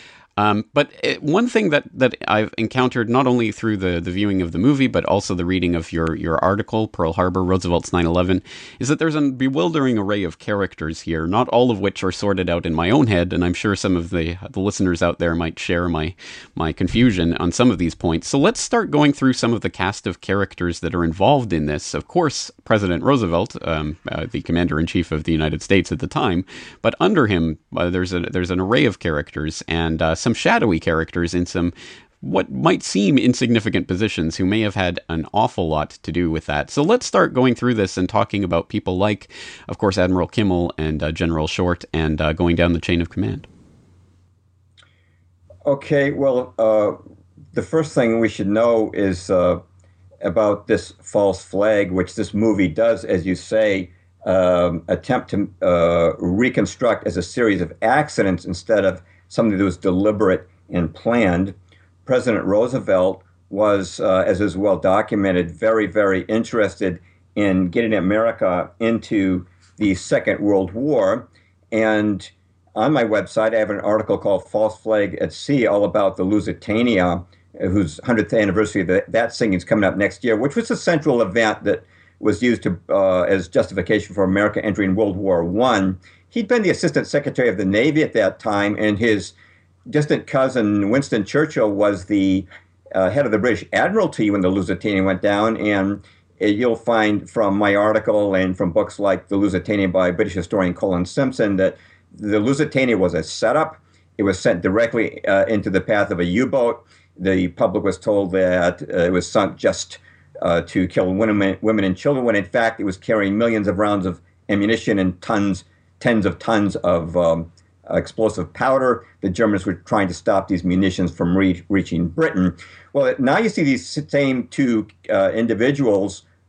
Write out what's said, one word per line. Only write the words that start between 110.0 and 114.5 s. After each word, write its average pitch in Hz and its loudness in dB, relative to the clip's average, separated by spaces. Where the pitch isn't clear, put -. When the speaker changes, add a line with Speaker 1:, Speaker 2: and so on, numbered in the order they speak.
Speaker 2:
uh, 85 0
to 92 -2
kill 92 0
women, 101 0
women 107 0
and 92 0
children, 139 0
when 113 2
in 101 0
fact 113 0
it 107 -4
was 95 -4
carrying 101 0
millions 113 0
of 98 0
rounds 104 0
of 87 -6
ammunition 107 0